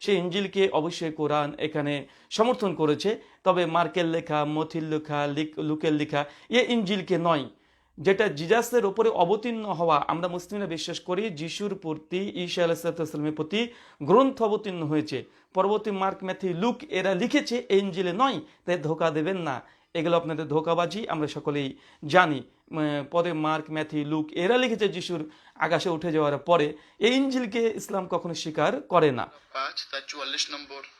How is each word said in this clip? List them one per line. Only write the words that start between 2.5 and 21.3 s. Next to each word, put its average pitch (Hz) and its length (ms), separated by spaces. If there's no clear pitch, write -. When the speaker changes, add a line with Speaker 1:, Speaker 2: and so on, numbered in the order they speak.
Speaker 1:
করেছে। 156 460
তবে 180 220
মার্কের 170 380
লেখা, 160 400
মথির 156 380
লেখা, 156 440
লিক-, 156 360
লুকের 156 300
লেখা, 147 320
এ 233 180
ইনজিলকে 190 500
নয়। 156 300
যেটা 196 300
জিজাসের 220 560
ওপরে 214 240
অবতীর্ণ 214 560
হওয়া, 170 320
আমরা 170 320
মুসলিমরা 185 380
বিশ্বাস 165 340
করি 202 300
যিশুর 175 480
প্রতি, 175 640
ঈসা 175 200
আলাইহিসসালামের 160 680
প্রতি 196 360
গ্রন্থ 240 400
অবতীর্ণ 208 400
হয়েছে। 147 420
পরবর্তী 208 360
মার্ক, 190 340
ম্যাথিউ, 185 280
লুক 214 300
এরা 185 320
লিখেছে, 240 420
এই 196 100
ইনজিলে 185 340
নয়, 220 280
তাই 175 140
ধোকা 160 320
দেবেন 160 280
না। 143 220
এগুলো 170 220
আপনাদের 160 320
ধোকাবাজি, 170 600
আমরা 151 180
সকলেই 147 500